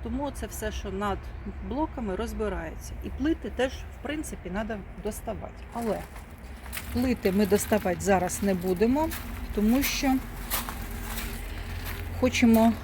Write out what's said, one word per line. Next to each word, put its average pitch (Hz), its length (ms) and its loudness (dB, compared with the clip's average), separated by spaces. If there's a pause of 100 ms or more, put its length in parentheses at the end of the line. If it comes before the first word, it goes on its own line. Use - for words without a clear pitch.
Тому 254 280 -2
це - 160 -8
все, 214 240 -4
що - 200 -4
над 196 260 -2 (520)
блоками, 226 460 -2
розбирається. 214 760 -4 (100)
І - 60 -6
плити 269 460 -2
теж, 262 180 0
в - 300 -12
принципі, 294 460 -6
треба 214 280 -4 (260)
доставати. - 600 -6 (100)
Але 226 260 -2 (920)
плити 240 380 2
ми 202 140 6
доставати 190 560 4
зараз 180 420 4
не 196 100 4
будемо, 202 560 4 (460)
тому 226 280 6
що 269 320 4 (2000)
хочемо 226 540 8 (100)